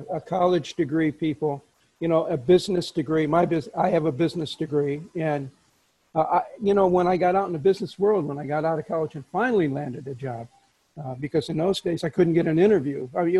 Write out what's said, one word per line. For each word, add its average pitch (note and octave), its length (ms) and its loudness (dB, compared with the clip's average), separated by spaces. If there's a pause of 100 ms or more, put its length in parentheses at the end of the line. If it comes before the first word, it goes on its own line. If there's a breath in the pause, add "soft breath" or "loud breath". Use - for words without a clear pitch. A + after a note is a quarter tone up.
(120)
a D#3+ 80 -6
college F3+ 540 0
degree D#3 380 0
people, D3 500 -4 (360)
you E3 100 -2
know, D#3+ 180 2
a F3 100 -2
business F3 540 2
degree, D#3 360 0
my E3+ 200 4
bus-, D#3 280 -2
I E3+ 140 0
have E3 160 2
a D#3 80 0
business D#3+ 420 -4
degree, C#3+ 460 -2 (140)
and, D3 360 -4 (640)
uh, D#3+ 160 2
I, F3+ 120 4 (200)
you G3+ 120 2
know, G3 140 6
when F3+ 180 4
I F#3 100 4
got F3+ 180 2
out G3 120 2
in F3 80 -4
the D#3+ 40 -4
business F#3 400 0
world, G3 280 2
when C#3 120 -6
I D3 60 -8
got D3 220 -2
out D#3+ 120 0
of D#3 80 -6
college D#3+ 280 -4
and C#3+ 180 -12
finally G#3 340 2
landed C3+ 420 -6
a C#3 60 -8
job, A#2+ 320 -8 (560)
uh, C3 120 -10
because C#3+ 340 -2
in D#3 80 -4
those F3+ 240 0
days E3+ 240 -4
I D#3+ 60 -4
couldn't E3+ 240 2
get E3 120 4
an D#3+ 120 2
interview. C#3+ 580 2
I F3+ 80 2
mean, E3+ 100 2
it F#3 60 4